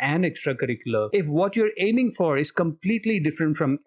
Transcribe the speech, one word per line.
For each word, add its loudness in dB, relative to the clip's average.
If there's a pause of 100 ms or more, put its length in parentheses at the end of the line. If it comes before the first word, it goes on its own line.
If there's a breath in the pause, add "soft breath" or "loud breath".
and 0
extracurricular. -2
If 2
what 0
you're 2
aiming 2
for 0
is -2
completely 0
different 0
from 0